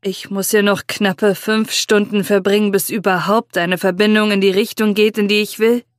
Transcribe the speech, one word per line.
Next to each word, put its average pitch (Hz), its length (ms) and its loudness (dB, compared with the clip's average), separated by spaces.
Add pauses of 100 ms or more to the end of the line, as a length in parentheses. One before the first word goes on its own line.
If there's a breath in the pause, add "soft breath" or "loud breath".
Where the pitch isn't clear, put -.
ich - 280 -8
muss 196 200 -4
hier 208 140 2
noch 202 240 0
knappe 196 480 0
fünf 220 360 -2
Stunden 208 540 0
verbringen, 202 460 2
bis 196 180 -2
überhaupt 196 680 -2
eine 175 200 -2
Verbindung 214 540 2
in 196 100 0
die 196 80 4
Richtung 208 460 -2
geht, 214 220 2
in 202 120 0
die 208 120 2
ich - 180 -8
will? 233 260 2 (120)